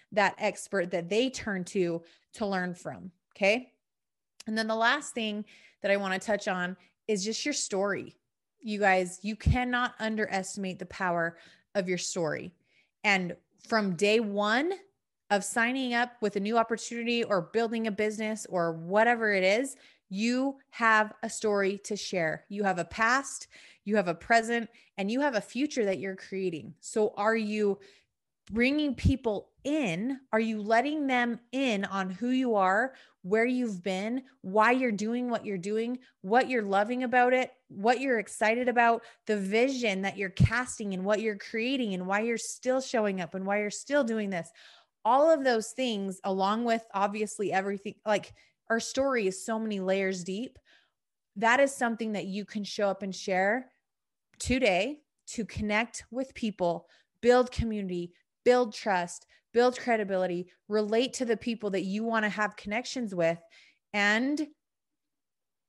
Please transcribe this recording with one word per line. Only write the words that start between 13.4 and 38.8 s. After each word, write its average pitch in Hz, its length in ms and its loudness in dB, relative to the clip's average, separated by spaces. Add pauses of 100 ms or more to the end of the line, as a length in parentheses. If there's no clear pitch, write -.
from 202 300 0
day 208 240 4
one 214 520 0 (580)
of 202 120 4
signing 247 520 -2
up 240 260 0
with 208 160 -2
a 196 40 0
new 214 180 2
opportunity 233 640 0
or 180 300 0
building 226 320 0
a 220 40 0
business 214 600 -2
or 170 220 0
whatever 208 600 2
it 190 100 2
is, 220 340 2 (340)
you 247 460 0 (140)
have 220 520 4
a 220 80 -6
story 202 540 0
to 208 120 -6
share. 160 540 -4
You 202 140 -6
have 185 140 0
a 170 60 -4
past, 240 640 -2 (360)
you 208 120 0
have 185 120 2
a 170 60 0
present, 233 540 2 (300)
and 196 120 -2
you 247 100 0
have 285 140 2
a 208 60 0
future 254 460 -2
that 190 120 0
you're 190 160 -6
creating. 185 640 -6
So - 360 0
are 214 180 2
you 208 440 0 (760)
bringing 269 420 2
people 226 540 0 (160)
in? 262 560 -2 (100)
Are 220 100 2
you 220 200 -2
letting 262 460 2
them 240 340 0 (120)
in 247 340 0
on 190 240 -4
who 202 180 -4
you 254 260 2
are, 202 380 4 (300)
where 220 240 2
you've 240 360 -2
been, 208 400 -4 (200)
why 214 300 4
you're 254 200 2
doing 233 380 -2
what 226 160 -4
you're 202 100 -4
doing, 220 420 -4 (220)
what 226 300 2
you're 240 120 0
loving 208 400 0
about 247 300 4
it, 254 180 2 (180)
what 226 300 2
you're 262 200 0
excited 226 500 0
about, 233 340 4 (240)